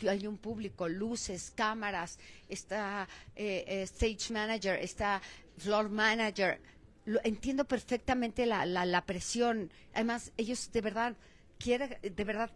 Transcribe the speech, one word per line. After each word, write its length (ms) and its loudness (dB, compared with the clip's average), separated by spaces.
hay 180 2
un 120 -6
público, 500 -4
luces, 680 -4
cámaras, 640 -2
está, 580 -4
eh, 320 -2
eh, 140 -2
stage 500 -2
manager, 480 0
está 400 0
floor 300 2
manager". 720 2
Lo, 200 2
entiendo 400 2
perfectamente 840 0
la, 200 2
la, 200 2
la 200 4
presión. 640 0
Además, 420 0
ellos 360 -2
de 80 0
verdad 360 0
quieren, 440 0
de 220 -4
verdad 320 0